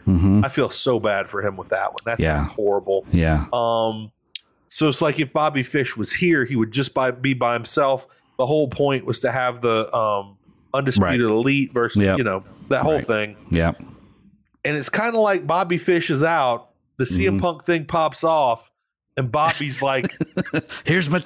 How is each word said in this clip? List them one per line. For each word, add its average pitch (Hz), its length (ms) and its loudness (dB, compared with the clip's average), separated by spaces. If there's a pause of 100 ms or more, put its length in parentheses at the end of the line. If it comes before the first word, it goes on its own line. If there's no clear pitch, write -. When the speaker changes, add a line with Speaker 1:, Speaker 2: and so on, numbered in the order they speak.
Speaker 1:
Mm-hmm. 95 360 4
Speaker 2:
I 143 60 -2
feel 120 220 0
so 123 280 0
bad 101 300 0
for 98 160 -6
him 98 100 -4
with 92 140 -14
that 95 220 -2
one. - 120 -12
That's 117 160 -4
Speaker 1:
Yeah. 76 260 0
Speaker 2:
horrible. 98 680 0
Speaker 1:
Yeah. 80 420 2
Speaker 2:
Um, 113 580 -2 (580)
so - 200 0
it's 135 140 -2
like 147 160 0
if 143 120 -4
Bobby 151 320 0
Fish 131 320 -4
was 107 160 -4
here, 160 340 2
he 135 100 -4
would 110 160 0
just 135 240 -2
by, 127 160 2
be 131 240 -2
by 120 180 0
himself. 135 540 0 (300)
The 127 100 0
whole 151 220 2
point 135 360 0
was 120 160 -4
to 123 100 0
have 123 300 -2
the, 113 340 0
um, 101 400 -2 (380)
Undisputed 131 480 2
Speaker 1:
Right. 113 100 2
Speaker 2:
Elite 135 420 0
versus, 117 280 0
Speaker 1:
Yep. 95 160 2
Speaker 2:
you 127 60 0
know, 98 200 -2 (260)
that 131 120 0
whole 151 140 2
Speaker 1:
Right. - 100 -2
Speaker 2:
thing. 107 300 -4 (160)
Speaker 1:
Yep. 82 300 0 (840)
Speaker 2:
And 147 100 -2
it's 139 140 -4
kinda 226 280 0
like 196 300 2
Bobby 175 300 2
Fish 170 320 2
is 139 120 0
out, 147 500 2 (260)
the 131 80 0
C 92 200 2
M 196 120 2
Speaker 1:
Mm-hmm. - 40 -2
Speaker 2:
Punk 175 220 -2
thing 165 220 0
pops 160 400 0
off, 147 440 2 (460)
and 127 160 -4
Bobby's 151 500 -2
like, 135 320 0 (340)
Speaker 1:
<laughs> - 360 -6
"Here's 165 260 0
my 175 160 0